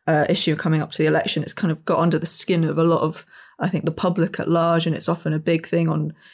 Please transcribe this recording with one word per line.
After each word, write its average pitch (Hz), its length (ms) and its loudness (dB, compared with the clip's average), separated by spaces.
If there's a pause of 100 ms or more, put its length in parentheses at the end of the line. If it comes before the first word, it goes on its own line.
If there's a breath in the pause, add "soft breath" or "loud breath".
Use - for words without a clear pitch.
uh, 156 220 4
issue 160 260 2
coming 156 280 0
up - 100 -8
to - 60 -4
the 156 100 2
election. 156 340 0
It's 165 120 -6
kind 165 180 -2
of - 120 -8
got - 140 0
under 156 200 2
the 165 80 -6
skin - 360 0
of 147 160 0
a 165 60 4
lot 170 160 4
of, 160 240 -4 (340 loud breath)
I 190 100 -2
think, 180 180 -4
the 160 40 -2
public 170 480 -2
at - 120 -4
large, 165 360 2
and 160 80 0
it's - 140 -4
often 165 240 -2
a 156 80 0
big 165 260 0
thing 165 220 0
on, 156 240 -2 (220 loud breath)